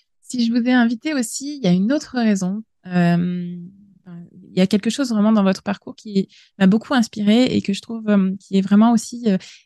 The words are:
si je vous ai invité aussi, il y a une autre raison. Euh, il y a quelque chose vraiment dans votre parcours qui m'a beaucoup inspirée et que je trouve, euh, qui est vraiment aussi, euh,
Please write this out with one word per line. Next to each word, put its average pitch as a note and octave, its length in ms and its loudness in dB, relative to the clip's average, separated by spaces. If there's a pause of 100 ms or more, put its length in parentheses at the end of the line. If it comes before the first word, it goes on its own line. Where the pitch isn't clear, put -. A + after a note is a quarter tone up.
(200)
si B3 240 -4
je A#3 80 0
vous A#3+ 160 0
ai B3+ 60 2
invité B3 400 0
aussi, C#4 420 -6
il C4+ 80 -10
y F#3 40 2
a F3 40 4
une F#3+ 180 2
autre C#4+ 280 -4
raison. G3+ 440 -2 (240)
Euh, F3 680 -2 (960)
il - 60 -4
y - 20 0
a F#3 60 4
quelque G#3 240 -2
chose B3 200 -4
vraiment G#3+ 220 2
dans G#3+ 100 4
votre F#3+ 200 0
parcours - 340 -10
qui G3 320 -4 (300)
m'a G3 80 4
beaucoup A3 280 2
inspirée A3 500 2
et G#3 180 0
que G3 100 -6
je G3+ 80 -6
trouve, A3+ 280 -10
euh, G3 300 2
qui - 200 -2
est - 20 4
vraiment G#3 320 4
aussi, A#3+ 340 -4
euh, F#3+ 120 2 (280)